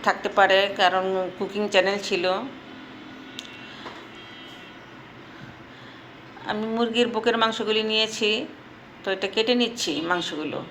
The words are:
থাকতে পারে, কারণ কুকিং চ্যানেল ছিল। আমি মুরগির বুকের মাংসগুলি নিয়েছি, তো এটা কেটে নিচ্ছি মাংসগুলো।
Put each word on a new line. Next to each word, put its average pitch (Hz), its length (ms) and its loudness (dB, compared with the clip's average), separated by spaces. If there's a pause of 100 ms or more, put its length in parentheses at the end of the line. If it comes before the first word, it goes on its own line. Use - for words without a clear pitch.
থাকতে 196 320 2
পারে, 190 220 8 (200)
কারণ 185 260 6 (320)
কুকিং 202 260 -2 (100)
চ্যানেল 196 240 6 (100)
ছিল। 180 180 0 (4000)
আমি 214 160 0 (100)
মুরগির 233 400 4
বুকের 226 280 2
মাংসগুলি 220 480 2
নিয়েছি, 220 380 2 (760)
তো - 120 -2
এটা 190 200 -4
কেটে 226 260 4
নিচ্ছি 226 300 0 (180)
মাংসগুলো। 156 500 -2 (120)